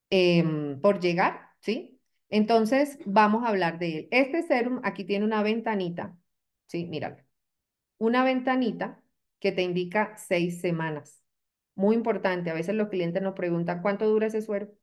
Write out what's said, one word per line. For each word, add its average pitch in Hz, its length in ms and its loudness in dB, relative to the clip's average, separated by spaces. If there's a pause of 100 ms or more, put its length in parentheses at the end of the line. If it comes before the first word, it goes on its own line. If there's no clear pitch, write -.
em, 160 720 4
por 196 180 4
llegar, 180 600 0
¿sí? 269 400 -8 (300)
Entonces, 226 760 2
vamos 214 400 4
a 233 40 0
hablar 170 300 0
de 165 200 -4
él. - 120 -12
Este 277 320 2
serum 247 400 0
aquí 196 220 -6
tiene 202 200 0
una 214 180 0
ventanita, 208 720 -4 (500)
¿sí? 170 200 -6
Míralo. 147 300 -8 (800)
Una 240 260 2
ventanita 254 800 -2 (380)
que 196 120 0
te 180 120 -2
indica 180 540 -2
seis 175 440 -2
semanas. 160 640 -6 (520)
Muy 208 200 2
importante, 196 540 0
a 165 40 -2
veces 170 220 -2
los 208 140 0
clientes 180 340 -2
nos 190 120 -4
preguntan, 175 460 -2
"¿Cuánto 202 260 0
dura 214 200 2
ese 214 140 -4
suero?". 202 280 -6 (140)